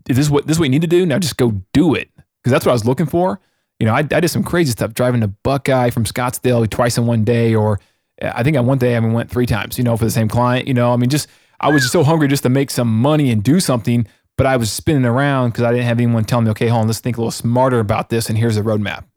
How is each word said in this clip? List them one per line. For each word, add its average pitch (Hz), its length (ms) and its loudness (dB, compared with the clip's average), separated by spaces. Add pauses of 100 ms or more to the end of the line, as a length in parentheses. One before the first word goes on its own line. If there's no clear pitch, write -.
this 127 140 0
is 151 100 2
what, 143 160 0
this 156 120 -2
is - 20 0
what 165 60 0
you 135 40 0
need 131 140 2
to 175 40 0
do. 175 200 2
Now 127 100 0
just 175 200 -4
go 117 220 0 (140)
do 143 220 4
it." - 140 -6 (340)
'Cause 117 80 0
that's 156 120 2
what 175 80 2
I - 20 2
was 110 120 0
looking 135 220 0
for. 185 320 -2 (400)
You 113 80 0
know, 113 80 2
I, 139 40 2
I 151 200 0
did 170 100 2
some - 140 -2
crazy 170 280 0
stuff, 107 220 -4
driving 123 280 0
to 110 60 0
Buckeye 127 600 0
from 117 140 -2
Scottsdale 120 640 -2
twice 123 300 0
in 117 80 0
one 117 160 2
day, 117 320 2
or, 107 240 0 (420)
uh, - 140 -6
I 120 80 -2
think 151 140 2
I, - 20 2
one 127 180 2
day 123 180 0
I 113 40 0
went 113 320 -2
three 123 160 0
times, 104 320 -4
you 127 40 -2
know, 117 140 0
for 113 80 -2
the 107 60 0
same 110 160 0
client. 123 400 0
You 135 80 -2
know, 120 180 2
I 120 40 0
mean, 123 120 0
just, 143 180 -2 (320)
I 139 120 0
was 147 100 4
just 123 120 -2
so 175 100 4
hungry 156 240 2
just 139 160 -2
to 123 60 0
make 135 200 0
some 123 180 -2 (140)
money 147 300 2
and 107 120 0
do 147 160 2
something, 120 460 0 (320)
but 131 80 2
I 135 120 2
was 113 140 -2
spinning 143 340 0
around 127 480 0
'cause 120 120 -2
I 117 60 2
didn't 123 140 0
have 117 140 0
anyone 117 260 0
telling 117 200 0
me, 110 60 2
"Okay, 117 160 -2
hold 113 140 2
on, 110 60 0
let's 113 120 -2
think 120 180 -6
a 117 40 -4
little 113 100 -4
smarter 123 480 0
about 107 300 -2
this, 113 200 -2
and 110 80 -4
here's 113 180 0
the 104 60 0
roadmap," 104 420 -4 (140)